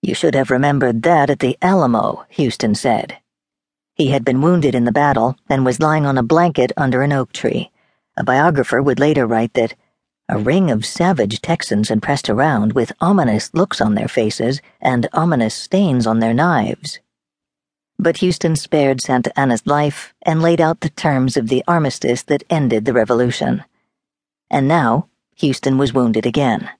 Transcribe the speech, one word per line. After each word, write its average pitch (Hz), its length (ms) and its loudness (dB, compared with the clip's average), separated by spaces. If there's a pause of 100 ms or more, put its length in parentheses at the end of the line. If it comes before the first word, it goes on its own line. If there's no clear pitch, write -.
"You - 140 -6
should 151 180 0
have 135 160 0
remembered 131 520 0
that 151 280 2
at 139 80 0
the 127 240 -2
Alamo," 127 680 0
Houston 117 440 -2
said. - 440 -2 (760)
He 151 140 0
had 131 160 0
been 131 180 2
wounded 151 320 2
in 120 120 2
the 120 180 0
battle 127 320 2 (120)
and 135 160 0
was 127 140 0
lying 156 260 2
on 135 140 0
a 120 60 2
blanket 156 520 2
under 131 260 0
an 143 100 0
oak 131 200 -4
tree. - 380 -4 (480)
A - 60 -4
biographer 135 580 2
would 135 160 0
later 143 280 2
write 113 280 0
that 117 200 0 (520)
a - 120 -4
ring 151 320 0
of 110 160 -2
savage 156 560 -2
Texans 107 480 -2
had 113 120 0
pressed - 280 -4
around 113 420 0
with 123 260 -2
ominous 156 540 0
looks 175 260 -2
on 107 160 0
their - 140 -4
faces 117 540 -2 (180)
and 123 320 0
ominous 156 420 0
stains 147 520 0
on 113 120 0
their 113 140 0
knives. 143 680 -2 (1000)
But 165 200 0
Houston 170 380 0
spared 139 460 0
Santa 123 360 -2
Anna's 131 280 0
life 147 560 -2
and 160 180 0
laid 170 220 2
out 160 180 0
the 165 80 -4
terms 131 480 0
of 117 120 -2
the 127 200 0
armistice 143 540 0
that 143 260 -2
ended 120 380 0
the 127 80 0
revolution. 120 680 0 (840)
And 135 160 0
now, 143 420 0 (280)
Houston 135 400 0
was 131 160 0
wounded 117 320 0
again. 123 560 -2